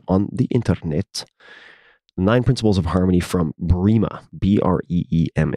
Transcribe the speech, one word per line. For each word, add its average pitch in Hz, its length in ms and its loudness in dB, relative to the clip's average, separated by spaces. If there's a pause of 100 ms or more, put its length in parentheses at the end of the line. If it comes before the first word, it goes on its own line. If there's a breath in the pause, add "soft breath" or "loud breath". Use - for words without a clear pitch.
on 95 240 0
the 127 140 -2
internet. - 800 -4 (880 loud breath)
Nine 107 260 2
principles 113 360 2
of 82 80 0
harmony 90 340 2
from 85 400 -2
Breema, 95 600 0 (140)
B 98 260 2
R 87 260 0
E 87 220 -2
E 82 160 2 (100)
M 73 200 0